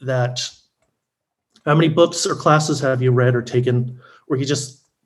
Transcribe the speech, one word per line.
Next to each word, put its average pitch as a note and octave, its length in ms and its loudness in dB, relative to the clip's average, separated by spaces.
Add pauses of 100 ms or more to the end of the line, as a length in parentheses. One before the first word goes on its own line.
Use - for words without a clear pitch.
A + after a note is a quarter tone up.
that B2+ 460 -4 (1160)
how D3 80 2
many D#3+ 140 4
books E3 400 2
or - 80 -4
classes D3+ 460 2
have C3 200 0
you B2+ 100 2
read B2 240 4
or A#2+ 60 0
taken B2 580 -2 (280)
where C#3 100 -2
you C3+ 80 -4
just - 380 -6 (220)